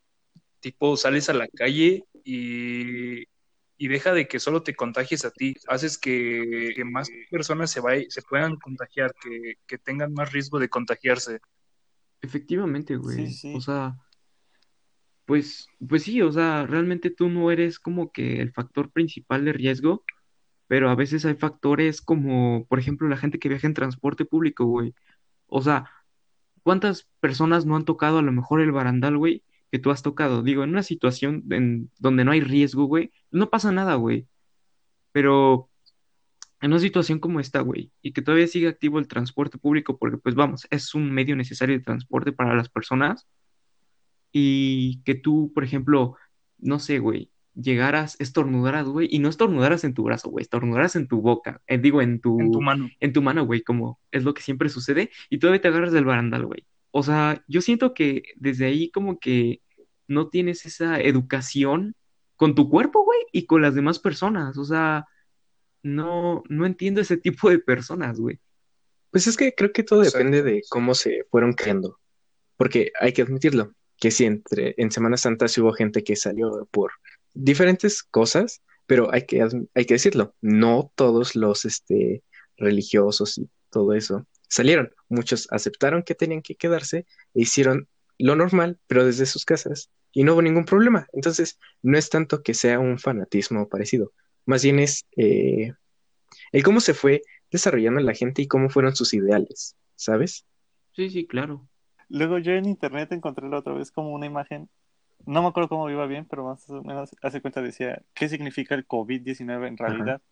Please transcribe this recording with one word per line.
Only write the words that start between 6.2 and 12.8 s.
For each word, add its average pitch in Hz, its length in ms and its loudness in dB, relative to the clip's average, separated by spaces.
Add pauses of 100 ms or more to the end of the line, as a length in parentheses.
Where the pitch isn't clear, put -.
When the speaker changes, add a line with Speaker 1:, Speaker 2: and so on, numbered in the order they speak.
Speaker 1:
que 123 80 -8
más 123 260 -8 (200)
personas 160 420 -6
se 131 100 -10
vay-, 127 280 -2
se - 140 -14
puedan 156 340 -4
contagiar, 131 640 -8
que, 117 340 -14 (120)
que 127 100 -12
tengan 147 360 -8
más 147 180 -6
riesgo 139 280 -4
de 127 100 -2
contagiarse. 120 720 -4 (840)
Speaker 2:
Efectivamente, 147 760 -6